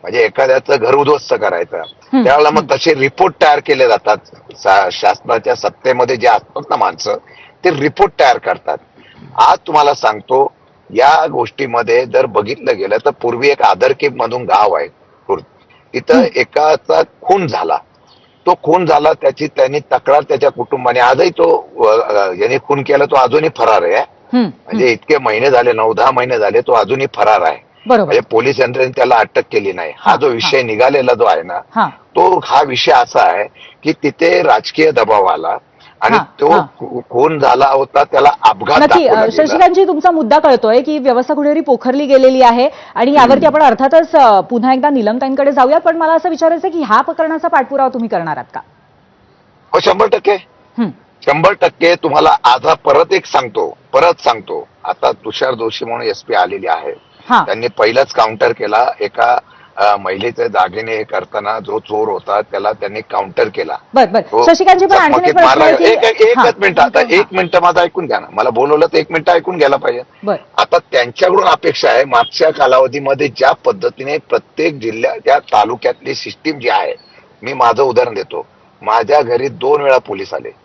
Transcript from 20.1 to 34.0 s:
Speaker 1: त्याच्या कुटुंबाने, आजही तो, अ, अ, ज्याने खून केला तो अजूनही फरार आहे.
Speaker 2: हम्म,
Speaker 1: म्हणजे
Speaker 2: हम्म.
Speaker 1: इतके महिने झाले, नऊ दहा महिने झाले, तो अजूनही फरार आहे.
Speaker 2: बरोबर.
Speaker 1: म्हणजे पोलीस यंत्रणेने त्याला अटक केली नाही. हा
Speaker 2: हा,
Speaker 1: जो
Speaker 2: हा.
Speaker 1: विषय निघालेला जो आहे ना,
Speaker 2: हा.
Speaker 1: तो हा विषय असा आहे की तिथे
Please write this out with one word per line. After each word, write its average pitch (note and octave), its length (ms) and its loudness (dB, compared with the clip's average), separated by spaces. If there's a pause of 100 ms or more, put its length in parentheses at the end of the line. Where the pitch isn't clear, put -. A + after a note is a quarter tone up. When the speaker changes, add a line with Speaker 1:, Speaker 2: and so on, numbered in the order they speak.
Speaker 1:
त्याच्या C#3 280 0
कुटुंबाने, B2 480 -4
आजही C3 300 2
तो, E3 400 -2 (100)
अ, A2 340 2
अ, G2 200 0
ज्याने A2+ 240 -2
खून C#3+ 260 -4
केला C#3+ 220 2
तो D3 100 -2
अजूनही C#3 420 2
फरार A2 240 2
आहे. E2+ 160 0
Speaker 2:
हम्म, - 480 -4
Speaker 1:
म्हणजे E3 400 -6
Speaker 2:
हम्म. A#2+ 80 2
Speaker 1:
इतके C3+ 240 -2
महिने A#2+ 320 0
झाले, A#2+ 240 2
नऊ A2 200 0
दहा A#2 180 2
महिने B2+ 260 -2
झाले, G#2 240 0
तो B2+ 120 0
अजूनही B2 420 0
फरार G#2 260 2
आहे. D#2 320 -4 (140)
Speaker 2:
बरोबर. A3 180 2
Speaker 1:
म्हणजे A#2+ 160 0
पोलीस B2 380 -2
यंत्रणेने C3 360 -2
त्याला B2 200 2
अटक A2 260 0 (100)
केली G2 220 -2
नाही. E2 240 -10
हा G2 140 0
Speaker 2:
हा, A2+ 60 2
Speaker 1:
जो C#3+ 100 0
Speaker 2:
हा. B2+ 60 0
Speaker 1:
विषय B2 280 -2
निघालेला B2 520 0
जो A2+ 100 0
आहे E2+ 200 2
ना, F2 160 -10 (160)
Speaker 2:
हा. G#3+ 120 0
Speaker 1:
तो F#3 560 -2
हा C#3 180 0
विषय C#3 300 -2
असा B2 300 2
आहे F#2+ 220 0 (400)
की D3+ 80 -4
तिथे F3 520 0